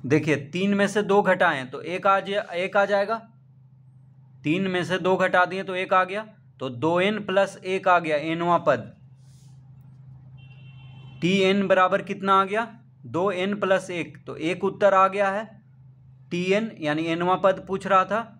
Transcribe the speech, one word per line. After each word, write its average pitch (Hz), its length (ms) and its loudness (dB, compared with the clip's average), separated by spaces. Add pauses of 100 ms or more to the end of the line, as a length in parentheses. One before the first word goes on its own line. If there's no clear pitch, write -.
देखिए, 151 280 2
तीन 190 380 -2
में 196 140 2
से 202 160 0
दो 196 200 4
घटाएं 170 440 2
तो 135 140 -12
एक 180 260 -4
आ 196 140 4
जाए, 196 240 -4 (100)
एक 185 220 -2
आ 202 80 4
जाएगा, 202 360 0 (1200)
तीन 180 240 0
में 180 180 -2
से 185 140 -2
दो 185 180 2
घटा 180 280 4
दिए 185 180 -8
तो 185 120 -8
एक 185 180 -2
आ 185 100 4
गया, 190 180 -6 (380)
तो 131 120 -6
दो 156 300 0
एन 208 200 0
प्लस 196 360 0
एक 185 300 -4
आ 180 120 6
गया 156 260 -2
एनवां 170 360 0
पद। 135 300 0 (2250)
टीएन 190 460 2
बराबर 185 360 2
कितना 196 300 -2
आ 190 120 4
गया, 214 220 -4 (400)
दो 170 260 -2
एन 185 260 -4
प्लस 190 320 0
एक, 170 340 -8
तो 131 120 -12
एक 180 260 -4
उत्तर 190 300 2
आ 190 160 6
गया 196 220 0
है, 214 140 -6 (880)
टीएन 190 380 0 (100)
यानी 156 280 -2
एनवां 175 320 0
पद 190 280 2
पूछ 190 200 -8
रहा 185 180 4
था 202 160 -4 (180)